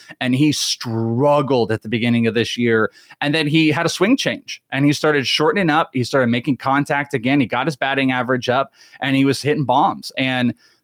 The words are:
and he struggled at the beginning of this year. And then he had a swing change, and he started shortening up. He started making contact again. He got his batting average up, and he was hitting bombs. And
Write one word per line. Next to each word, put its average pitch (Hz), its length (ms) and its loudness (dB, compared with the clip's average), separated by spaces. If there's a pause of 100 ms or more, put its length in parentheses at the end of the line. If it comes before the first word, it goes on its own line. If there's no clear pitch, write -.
(200)
and 127 140 0
he 147 180 4
struggled 120 1200 0
at 110 80 -4
the - 80 -16
beginning 117 380 0
of 110 80 0
this 117 240 -2
year. 113 340 2 (300)
And 147 120 0
then 160 120 0
he 156 240 4
had 165 160 0
a - 20 -2
swing 208 300 0
change, - 520 -8
and 135 140 0
he 147 80 4
started 147 340 0
shortening 165 440 0
up. 156 240 0
He 123 100 -2
started 131 220 0
making 120 320 0
contact 143 560 -2
again. 131 260 0
He 120 60 0
got 123 200 -4
his 156 80 -2
batting 135 380 -2
average 127 380 -2
up, 135 240 -2 (260)
and 135 160 0
he 135 80 4
was 135 160 0
hitting 147 240 0
bombs. 131 540 0
And 127 340 0 (320)